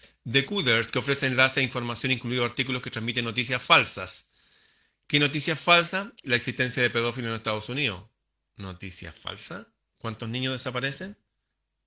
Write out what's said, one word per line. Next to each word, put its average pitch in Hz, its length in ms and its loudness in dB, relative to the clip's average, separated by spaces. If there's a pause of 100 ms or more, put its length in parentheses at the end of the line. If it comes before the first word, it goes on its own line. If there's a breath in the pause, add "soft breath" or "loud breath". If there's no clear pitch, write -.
(240 soft breath)
de 131 220 2
Kuders, 120 460 2
que 131 80 2
ofrece 135 260 0
enlaces 131 320 4
e 135 60 4
información, 120 480 -2
incluidos 123 360 0
artículos 127 360 -2
que 123 80 -8
transmiten 117 340 -4
noticias 117 380 -2
falsas. - 640 2 (800 soft breath)
¿Qué 147 120 4
noticias 147 400 2
falsas? 175 500 4 (120)
La 123 140 0
existencia 123 480 0
de 117 80 4
pedófilos 117 380 0
en 113 60 -2
Estados 107 320 -4
Unidos. 123 360 -4 (540)
¿Noticias 92 580 -12
falsas? - 500 -10 (320)
¿Cuántos 113 300 -8
niños 127 240 -4
desaparecen? 135 680 -6 (680)